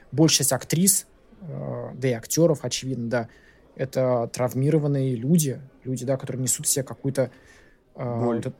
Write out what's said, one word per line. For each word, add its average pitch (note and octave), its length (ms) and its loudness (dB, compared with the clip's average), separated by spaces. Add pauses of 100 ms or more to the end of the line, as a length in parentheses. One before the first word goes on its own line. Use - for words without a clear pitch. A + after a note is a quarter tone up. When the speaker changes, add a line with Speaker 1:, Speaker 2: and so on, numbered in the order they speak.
(120)
Speaker 1:
большая D#3 260 6
часть C3+ 140 0
актрис, E3+ 540 2 (360)
э, C3+ 520 -8
да C3 140 -2
и B2+ 40 2
актёров, D3 520 2
очевидно, B2 460 -4
да, A#2 180 0 (480)
это B2+ 560 0
травмированные C3+ 840 0
люди, C#3+ 440 2 (240)
люди, C3 220 -4
да, C3+ 100 2
которые C3 260 -6
несут C3 240 -2
в - 40 2
себе C3+ 140 0
какую-то, C3+ 460 -2 (680)
э, A#2+ 240 -4
Speaker 2:
Боль. A#2 160 2
Speaker 1:
вот A2+ 100 -4
эту C3 140 -8